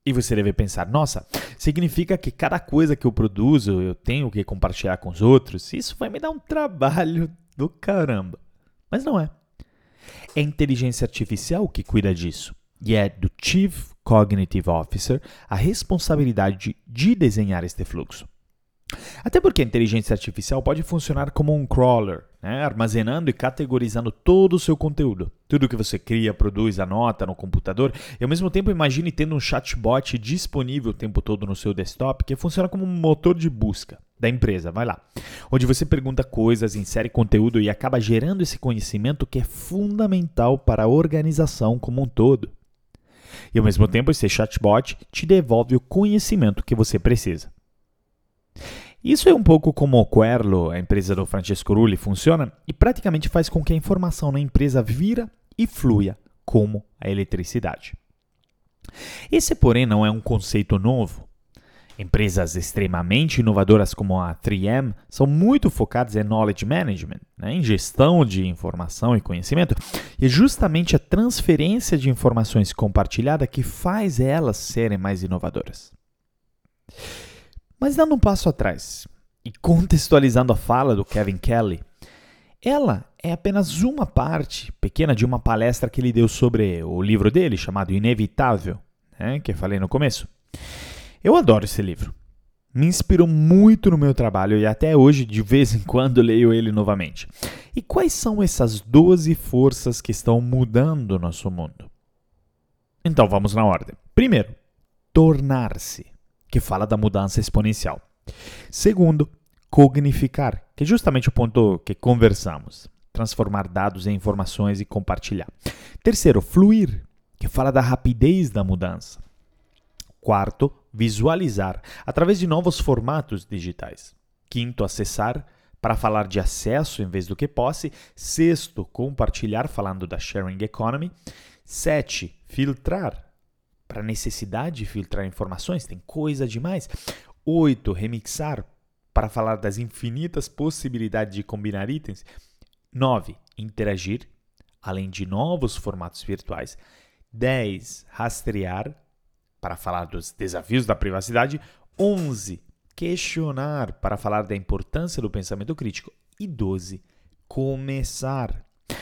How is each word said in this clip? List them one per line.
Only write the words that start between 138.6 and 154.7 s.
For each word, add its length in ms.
para 160
falar 260
das 220
infinitas 720
possibilidades 840
de 100
combinar 460
itens. 360
Nove, 460
interagir, 720
além 280
de 160
novos 520
formatos 460
virtuais. 540
Dez, 800
rastrear, 840
para 140
falar 300
dos 260
desafios 540
da 100
privacidade. 640
Onze, 640
questionar, 960
para 220
falar 280
da 120
importância 640